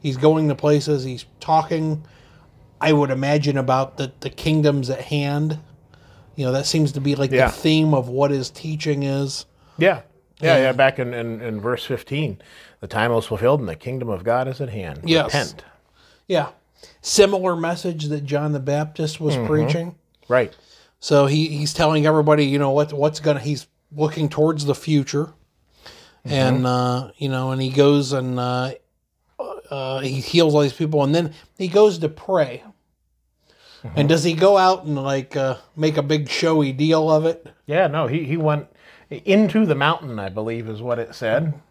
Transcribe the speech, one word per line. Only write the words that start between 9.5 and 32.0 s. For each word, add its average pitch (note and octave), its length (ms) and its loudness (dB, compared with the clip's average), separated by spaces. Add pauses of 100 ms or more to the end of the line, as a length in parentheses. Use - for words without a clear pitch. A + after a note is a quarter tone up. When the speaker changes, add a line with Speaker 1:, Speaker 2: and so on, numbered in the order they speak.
Speaker 2:
Yeah. D#3+ 220 2 (400)
Yeah, D#3+ 140 4
Speaker 1:
And C3+ 100 6
Speaker 2:
yeah, C3 80 2
back C3+ 260 4
in, B2 160 -4
in, A#2 260 -6
in A2 200 -6
verse A#2 240 -4
fifteen, C3+ 580 -6 (380)
"The - 80 -12
time A#2 240 0
was A2+ 140 0
fulfilled A#2+ 340 2
and A2 80 -6
the D#2+ 80 -8
kingdom B2 320 -10
of F#2 160 -6
God B2 240 -2
is C3 120 -10
at C3 100 -6
hand. F2 340 -10
Speaker 1:
Yes. D#3+ 220 2
Speaker 2:
Repent." A2+ 360 -4 (640)
Speaker 1:
Yeah. D#3+ 220 0 (520)
Similar F#3+ 540 2
message E3 520 -6
that D3 180 -4
John C#3+ 260 -2
the D3 80 -2
Baptist D3+ 600 -4
was C#3+ 160 -2
Speaker 2:
Mm-hmm. A#2+ 100 -4
Speaker 1:
preaching. D#3 480 -2 (320)
Speaker 2:
Right. A#2+ 260 2 (460)
Speaker 1:
So C#3+ 280 4
he, D3+ 200 2
he's D3+ 260 -4
telling D#3 340 2
everybody, D3+ 400 4
you C#3 120 0
know, C#3 140 2
what, D3 200 0
what's D3+ 280 -2
gonna, D3+ 180 0
he's C3 300 -6 (260)
looking D3+ 340 -2
towards D3+ 360 0
the C#3+ 100 0
future. D3 520 -2 (1000)
Speaker 2:
Mm-hmm. B2+ 60 -4
Speaker 1:
And, B2+ 340 2
uh, B2 520 -2
you C#3+ 100 -4
know, C3 240 -4
and C3 100 -2
he C3 80 -2
goes C#3+ 420 4
and, B2+ 280 -2
uh, B2 320 -4 (960)
uh, C3+ 300 -6
he C3+ 200 -6
heals D#3+ 360 2
all D3 60 6
these C#3 100 0
people, D3+ 320 -2
and C#3 100 0
then E3 200 -2 (220)
he F#3 120 -6
goes G3+ 300 4
to D#3 100 -4